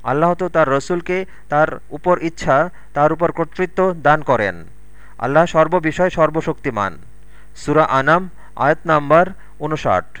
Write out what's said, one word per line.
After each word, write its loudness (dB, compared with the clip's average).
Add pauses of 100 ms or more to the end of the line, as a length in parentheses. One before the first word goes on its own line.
আল্লাহ 2
তো -2
তার 2
রসুলকে -2 (240)
তার 4 (220)
উপর 0
ইচ্ছা 2 (240)
তার 4
উপর 0
কর্তৃত্ব -2
দান 4
করেন। 0 (520)
আল্লাহ 4
সর্ববিষয়ে 2
সর্বশক্তিমান।' -2 (580)
সূরা 2
আনাম, 2 (260)
আয়াত 2
নাম্বার 4 (340)
ঊনষাট। 0 (140)